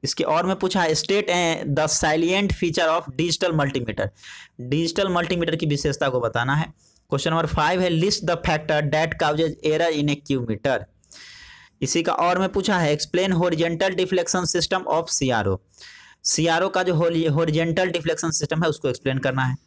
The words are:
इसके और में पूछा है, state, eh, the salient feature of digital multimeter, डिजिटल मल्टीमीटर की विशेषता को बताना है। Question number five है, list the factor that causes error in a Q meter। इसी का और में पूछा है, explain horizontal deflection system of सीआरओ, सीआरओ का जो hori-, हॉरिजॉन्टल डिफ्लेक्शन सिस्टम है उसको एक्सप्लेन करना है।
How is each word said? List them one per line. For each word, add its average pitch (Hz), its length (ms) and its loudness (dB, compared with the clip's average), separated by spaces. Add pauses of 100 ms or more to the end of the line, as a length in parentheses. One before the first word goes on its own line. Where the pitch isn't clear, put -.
इसके 165 200 -2
और 165 220 2
में 190 100 0
पूछा 190 260 0
है, 160 80 2
state, 196 380 0
eh, 175 360 0
the 147 240 0
salient 170 640 2
feature 170 360 0
of 160 320 -2
digital 170 400 0
multimeter, 120 480 -2 (520)
डिजिटल 165 480 0
मल्टीमीटर 175 480 0
की 165 100 -2
विशेषता 143 420 0
को 127 120 0
बताना 120 340 0
है। 156 180 -2 (420)
Question 160 220 2
number 165 220 0
five 165 220 2
है, 180 100 2
list 170 340 0
the 170 120 0
factor 156 460 0 (120)
that 160 160 2 (120)
causes 156 280 2 (160)
error 156 260 2 (100)
in 147 60 2
a 143 80 0 (140)
Q 131 200 0
meter। 117 280 0 (1040)
इसी 165 200 0
का 170 100 0
और 180 260 2
में 190 100 2
पूछा 190 300 0
है, 151 200 2
explain 185 440 0
horizontal 170 520 2
deflection 180 600 0
system 180 360 0
of 165 160 0
सीआरओ, 110 520 0 (640)
सीआरओ 165 440 2
का 190 140 0
जो 180 120 2
hori-, 165 360 2
हॉरिजॉन्टल 165 560 2
डिफ्लेक्शन 165 440 -2
सिस्टम 156 320 -2
है 170 60 2
उसको 147 200 -2
एक्सप्लेन 131 300 -2
करना 131 260 0
है। 131 120 0 (100)